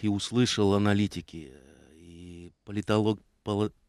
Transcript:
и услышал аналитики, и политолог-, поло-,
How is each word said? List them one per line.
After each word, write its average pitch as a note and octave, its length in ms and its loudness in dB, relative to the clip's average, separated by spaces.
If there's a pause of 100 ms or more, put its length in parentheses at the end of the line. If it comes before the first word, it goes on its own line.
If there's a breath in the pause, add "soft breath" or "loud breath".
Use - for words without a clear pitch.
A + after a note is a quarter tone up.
и G#2+ 80 -2
услышал G#2 680 2
аналитики, G2 760 -2 (460)
и E2+ 520 -18 (140)
политолог-, G#2 560 0 (240)
поло-, G#2 280 0 (160)